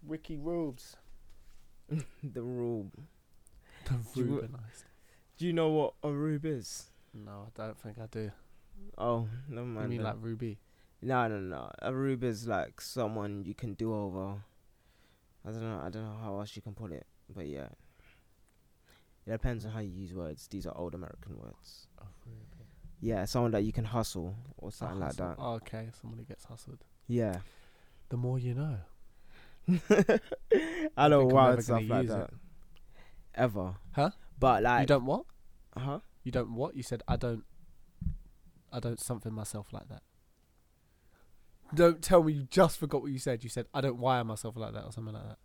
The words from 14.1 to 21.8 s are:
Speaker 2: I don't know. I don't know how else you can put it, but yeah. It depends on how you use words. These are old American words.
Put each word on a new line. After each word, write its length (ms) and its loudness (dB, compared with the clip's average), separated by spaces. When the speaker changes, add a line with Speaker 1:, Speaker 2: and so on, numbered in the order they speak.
Speaker 2:
I 60 -10
don't 100 -8
know. 200 -6
I 80 -6
don't 140 -8
know 160 -10
how 200 -6
else 160 -10
you 60 -12
can 120 -12
put 180 -10
it, 140 -12
but 120 -10
yeah. 220 -8
It 40 -8
depends 340 -2
on 60 -6
how 100 -6
you 100 -6
use 220 -10
words. 360 -8
These 180 -8
are 100 -8
old 180 -8
American 440 -12
words. 480 -20